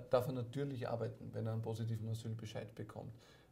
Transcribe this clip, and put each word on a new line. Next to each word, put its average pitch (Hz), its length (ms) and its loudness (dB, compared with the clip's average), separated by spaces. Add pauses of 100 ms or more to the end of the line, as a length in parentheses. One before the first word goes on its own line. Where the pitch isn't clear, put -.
(100)
darf 123 180 8
er 151 40 0
natürlich 127 560 0
arbeiten, 113 440 -2
wenn 110 140 0
er 110 80 2
einen 113 80 2
positiven 113 460 0
Asylbescheid 113 680 -4
bekommt. - 360 -6 (400)